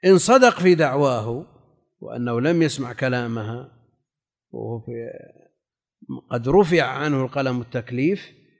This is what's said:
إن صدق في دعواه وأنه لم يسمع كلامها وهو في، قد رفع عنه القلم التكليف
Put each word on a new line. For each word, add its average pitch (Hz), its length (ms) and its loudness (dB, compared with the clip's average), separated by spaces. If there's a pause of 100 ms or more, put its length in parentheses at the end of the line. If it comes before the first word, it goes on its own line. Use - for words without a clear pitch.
إن 190 120 8
صدق 247 420 6
في 180 160 6
دعواه 135 680 0 (540)
وأنه 120 420 -4
لم 165 200 2
يسمع 127 320 -2
كلامها 120 920 -6 (640)
وهو 113 280 -10
في، 117 120 -14 (1400)
قد 120 180 -6
رفع 170 340 4
عنه 135 420 -4
القلم 127 360 -4
التكليف 127 720 -6 (280)